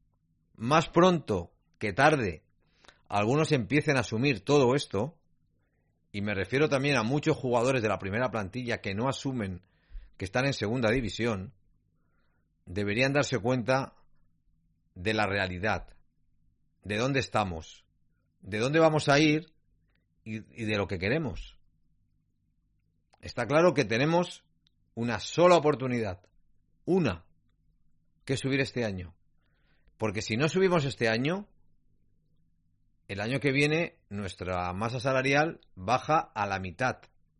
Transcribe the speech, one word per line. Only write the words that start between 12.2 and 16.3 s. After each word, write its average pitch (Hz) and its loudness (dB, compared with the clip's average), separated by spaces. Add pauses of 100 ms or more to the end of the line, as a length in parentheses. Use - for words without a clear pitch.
deberían 104 -2
darse 135 0
cuenta 127 -2 (960)
de 101 -2
la 107 2
realidad, 95 -2 (960)